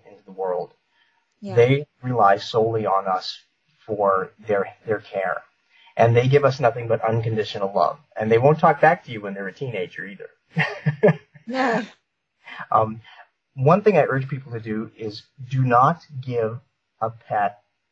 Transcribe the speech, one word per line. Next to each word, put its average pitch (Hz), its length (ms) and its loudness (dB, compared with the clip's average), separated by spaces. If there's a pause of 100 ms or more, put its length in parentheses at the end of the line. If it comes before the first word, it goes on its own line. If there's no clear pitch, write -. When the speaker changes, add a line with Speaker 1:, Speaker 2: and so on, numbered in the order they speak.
Speaker 1:
into - 140 -20
the 95 80 -20
world. 92 420 -6 (680)
Speaker 2:
Yeah. 196 140 -8
Speaker 1:
They 131 320 2 (140)
rely 110 360 2
solely 113 500 -2
on 95 200 0
us 92 320 -6 (460)
for 98 540 -2
their, 101 340 -4 (140)
their 107 140 -2
care. 95 420 -6 (540)
And 117 180 4
they 123 120 4
give 139 180 6
us 131 140 2
nothing 120 280 0
but 113 140 0
unconditional 110 720 -2
love. 90 260 0 (160)
And 110 160 -2
they 113 60 6
won't 147 220 4
talk 160 200 2
back 165 260 4
to 135 60 -16
you 110 80 -10
when 101 140 -10
they're 98 140 -10
a 92 60 -12
teenager 92 520 -8
either. 95 240 -16 (260)
<laughs> - 640 0 (300)
Speaker 2:
No. 247 340 -2 (880)
Speaker 1:
Um, 110 300 -2 (520)
one 151 280 2
thing 208 160 4
I 143 60 6
urge 131 240 -2
people 131 240 -10
to 117 80 -10
do 110 380 -6
is 107 260 -10 (260)
do 131 140 0
not 127 420 4 (160)
give 120 380 -4 (400)
a 110 100 -4
pet 110 540 -6 (280)